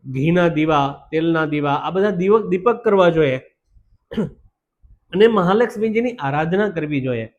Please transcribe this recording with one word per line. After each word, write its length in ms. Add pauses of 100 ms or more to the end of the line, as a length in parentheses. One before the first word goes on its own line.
(120)
ઘીના 360
દીવા, 640
તેલના 340
દીવા, 280
આ 160
બધા 200
દીવ-, 400
દીપક 340
કરવા 260
જોઈએ 320 (1700)
અને 140
મહાલક્ષ્મીજીની 840
આરાધના 580
કરવી 320
જોઈએ. 380